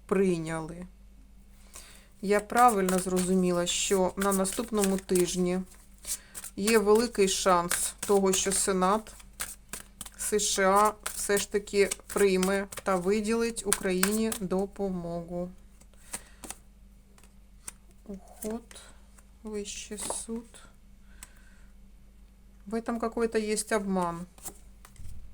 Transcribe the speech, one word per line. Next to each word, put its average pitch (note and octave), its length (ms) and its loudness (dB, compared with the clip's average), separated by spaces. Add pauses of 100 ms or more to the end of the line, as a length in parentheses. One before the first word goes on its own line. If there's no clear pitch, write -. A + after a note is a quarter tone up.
прийняли. E3+ 840 0 (1300)
Я G3+ 180 2
правильно G3+ 600 4
зрозуміла, F3+ 680 2
що F#3 500 0
на G3 180 0
наступному G3 640 0
тижні F3+ 600 0 (960)
є G#3+ 240 4
великий G#3+ 480 4
шанс F3 720 0
того, G3 340 4
що F#3+ 180 0
Сенат F#3+ 640 0 (1040)
С G#3 180 0
Ш G3+ 240 0
А G#3 300 6 (220)
все - 220 0
ж - 140 -4
таки G3+ 380 2 (180)
прийме G3 600 2 (160)
та F#3+ 120 0
виділить A3 720 -2
Україні G3+ 720 0
допомогу. F3+ 1120 -6 (2500)
Уход, G#3+ 540 -10 (800)
вищий G#3 540 -10
суд. A3+ 480 -8 (2250)
В G3+ 100 -10
этом A#3 240 -4
какой-то A#3 380 -2
есть G#3+ 340 -2
обман. F3+ 540 -2 (1080)